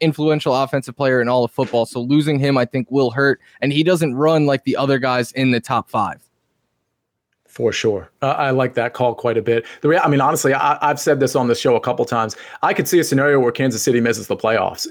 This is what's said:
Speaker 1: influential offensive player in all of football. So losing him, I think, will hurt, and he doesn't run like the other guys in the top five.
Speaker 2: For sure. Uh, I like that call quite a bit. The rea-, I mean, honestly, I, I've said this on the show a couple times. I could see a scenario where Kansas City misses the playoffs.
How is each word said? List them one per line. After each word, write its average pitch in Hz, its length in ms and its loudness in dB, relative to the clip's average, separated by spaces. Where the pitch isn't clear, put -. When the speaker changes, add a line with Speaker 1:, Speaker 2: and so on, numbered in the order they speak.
Speaker 1:
influential 151 520 0
offensive 135 440 -2
player 131 240 2
in 117 80 0
all 123 160 2
of 113 60 -6
football. 117 340 0
So 123 160 -8
losing 147 360 0
him, 139 200 0
I 123 80 2
think, 123 260 -6
will 131 200 2
hurt, 139 280 0
and 135 100 0
he 147 100 0
doesn't 160 340 2
run 156 300 2
like 139 200 0
the 131 100 -2
other 135 240 0
guys 127 320 -2
in 131 200 0
the 117 100 0
top 117 280 -4
five. 98 300 -4
Speaker 2:
For 117 260 -4
sure. 101 360 -4
Uh, 139 60 -2
I 139 240 0
like 131 240 0
that 120 180 -2
call 123 200 0
quite 117 220 -2
a 113 60 0
bit. 117 240 0
The 151 80 2
rea-, 160 80 4
I 165 100 2
mean, 143 140 2
honestly, 139 320 0
I, 143 280 0
I've 147 200 0
said 147 180 2
this 135 160 0
on 123 140 0
the 117 40 2
show 123 220 2
a 113 60 0
couple 120 240 -2
times. 113 320 -4
I 180 100 0
could - 140 -2
see 180 100 2
a 170 60 4
scenario 139 380 2
where 120 100 2
Kansas 123 320 -2
City 120 160 2
misses 113 280 -2
the 98 100 -2
playoffs. 95 540 -2